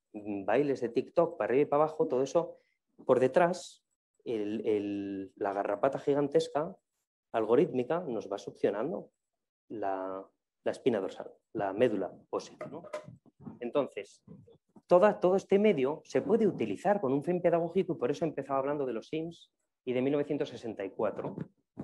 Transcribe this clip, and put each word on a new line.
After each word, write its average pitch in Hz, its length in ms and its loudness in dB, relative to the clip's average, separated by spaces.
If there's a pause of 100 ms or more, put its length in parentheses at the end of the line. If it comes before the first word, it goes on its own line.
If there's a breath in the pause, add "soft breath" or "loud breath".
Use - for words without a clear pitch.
(120)
mm, 104 320 -8
bailes 127 360 2
de 120 80 -2
TikTok 165 480 0
para 104 140 -2
arriba 131 120 4
y 143 40 4
para 143 180 4
abajo, 156 240 0
todo 131 140 0
eso, 160 360 -2 (480 loud breath)
por 127 140 6
detrás, 170 640 2 (400)
el, 110 420 -4
el, 101 680 -2
la 101 160 -2
garrapata 101 460 0
gigantesca, 143 800 0 (560)
algorítmica, 127 680 2
nos 113 300 -6
va 98 80 -4
succionando 123 720 -4 (580)
la, 95 580 -6 (380)
la 113 80 0
espina 113 280 0
dorsal, - 320 -10 (200)
la 101 200 -4
médula 104 400 0 (180)
ósea, - 260 -8 (140)
¿no? 160 120 -14 (800)
Entonces, 120 640 -6 (600)
toda, 185 340 6
todo 180 160 4
este 190 220 2
medio 156 460 2
se - 180 0
puede 220 240 4
utilizar 147 540 0
con 127 120 0
un 143 100 0
fin 175 180 -2
pedagógico 170 520 2
y 147 40 -2
por 123 140 -2
eso 147 140 -2
he 160 40 0
empezado 139 300 -4
hablando 143 260 -2
de 123 100 -4
los 110 140 -8
Sims 165 440 -8 (320)
y 127 80 -4
de 123 100 2
mil 135 100 2
novecientos 143 380 0
sesenta 107 340 -10
y 95 60 -8
cuatro. - 460 -4 (480)